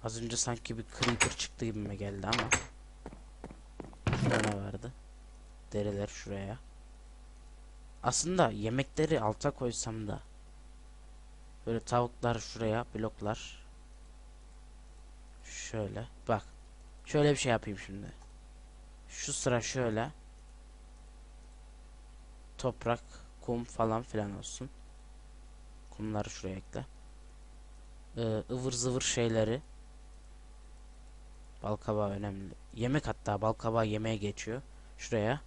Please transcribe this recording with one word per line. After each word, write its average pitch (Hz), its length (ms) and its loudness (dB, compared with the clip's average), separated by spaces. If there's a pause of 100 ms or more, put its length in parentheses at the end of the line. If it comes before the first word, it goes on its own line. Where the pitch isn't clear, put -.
Az 113 180 0
önce 113 140 0
sanki 117 420 2
bir 113 60 -4
creeper - 520 4
çıktı - 280 -2
gibime 104 320 0
geldi 98 300 -2
ama. 113 240 4 (1700)
Şurada 113 300 6
ne 98 120 2
vardı? 110 300 -4 (800)
Deriler 104 340 4
şuraya. 98 520 -4 (1400)
Aslında 151 480 8
yemekleri 127 720 4
alta 110 300 4
koysam 113 580 0
da. 104 120 -2 (1500)
Böyle 117 140 2
tavuklar 120 580 4
şuraya, 113 560 2
bloklar. 107 680 0 (1800)
Şöyle, 104 600 -2 (220)
bak. 110 140 6 (640)
Şöyle 147 260 8
bir 139 60 8
şey 127 160 6
yapayım 107 260 2
şimdi. 98 340 -6 (960)
Şu - 240 -4
sıra 123 280 6
şöyle. 120 500 2 (2500)
Toprak, 120 420 2 (400)
kum 120 240 2
falan 113 380 4
filan 101 360 0
olsun. - 320 -8 (1200)
Kumları 107 400 0
şuraya 95 260 -4
ekle. - 300 -6 (1300)
Ee, 110 340 4
ıvır 127 220 2
zıvır 123 280 4
şeyleri. 113 600 6 (2000)
Bal 107 140 2
kabağı 104 340 4
önemli. 98 440 -2 (200)
Yemek, 123 320 4
hatta 104 360 2
bal 110 100 8
kabağı 113 340 4
yemeğe 107 300 2
geçiyor. 107 460 -2 (360)
Şuraya. 113 480 4